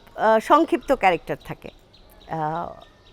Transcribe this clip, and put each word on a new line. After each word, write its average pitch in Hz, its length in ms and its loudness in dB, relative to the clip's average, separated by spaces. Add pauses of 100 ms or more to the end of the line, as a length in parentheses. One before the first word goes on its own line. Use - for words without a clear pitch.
(160)
আহ, 220 240 2
সংক্ষিপ্ত 302 520 2
ক্যারেক্টার 170 520 0
থাকে, - 240 -16 (600)
আহ, 160 440 -6 (400)